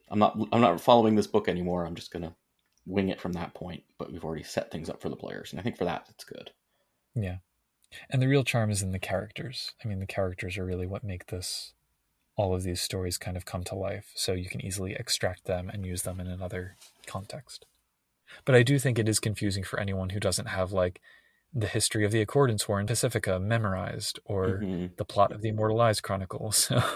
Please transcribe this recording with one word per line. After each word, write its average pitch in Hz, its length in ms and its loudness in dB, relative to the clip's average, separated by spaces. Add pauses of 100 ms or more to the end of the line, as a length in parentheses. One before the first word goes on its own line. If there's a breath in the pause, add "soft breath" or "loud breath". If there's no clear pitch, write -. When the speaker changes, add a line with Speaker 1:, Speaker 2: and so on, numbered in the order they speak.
Speaker 1:
I'm 104 100 0
not, 107 180 6 (140)
I'm 117 100 6
not 87 200 6
following 113 340 8
this 101 120 4
book - 200 2
anymore. 87 380 0
I'm 85 100 -8
just - 160 -14
gonna 85 240 -10 (500)
wing 95 240 0
it - 120 -4
from 90 120 -4
that 82 200 -6
point. 85 300 -12 (160)
But - 120 -10
we've 87 140 -10
already 78 180 -6
set - 280 -6
things - 180 -8
up - 120 -10
for 82 80 -6
the 62 60 -6
players, - 360 -12
and 71 80 -8
I 92 40 -8
think 120 140 -6
for 90 80 -2
that, - 240 -4
it's - 140 -20
good. - 280 -16 (680)
Speaker 2:
Yeah. 92 180 -4 (720 loud breath)
And 131 120 0
the 131 60 4
real 135 160 4
charm 113 260 2
is 98 120 0
in 92 100 -2
the 92 80 -4
characters. - 720 -6 (120)
I - 40 -6
mean, 98 120 -4
the 95 60 -4
characters 92 520 -4
are 92 80 -4
really 90 220 -2
what 98 160 -6
make 92 240 -8
this, - 460 -10 (600)
all 95 180 2
of 92 100 -2
these 90 180 -4
stories 92 360 -4
kind 92 200 -8
of - 80 -10
come 92 200 -6
to 98 100 -8
life, 98 400 -6
so - 180 -2
you 92 160 -4
can - 140 -8
easily 95 300 -4
extract - 520 -4
them 90 240 -2
and 98 160 -6
use 90 180 -4
them 92 160 -6
in 90 80 -6
another 92 480 -8 (300)
context. - 600 -12 (800 loud breath)
But 135 100 8
I 123 80 10
do 139 140 6
think 127 220 2
it 110 100 4
is 107 100 2
confusing 98 440 0
for - 160 -6
anyone 95 300 -2
who 101 100 -4
doesn't 107 280 0
have, 92 260 -2
like, 90 280 2 (520 soft breath)
the 104 140 0
history 107 360 0
of 101 80 2
the 110 100 4
Accordance 117 460 2
War 101 120 2
in 101 80 0
Pacifica 113 520 0
memorized, 107 840 -2
or 95 340 0
Speaker 1:
Mm-hmm. 92 280 -2 (100)
Speaker 2:
the 101 80 -4
plot 101 260 4
of 101 100 -8
the 110 80 0
Immortalized 110 540 4
Chronicle, 98 480 -4
<laughs> - 120 4
so - 200 4 (120)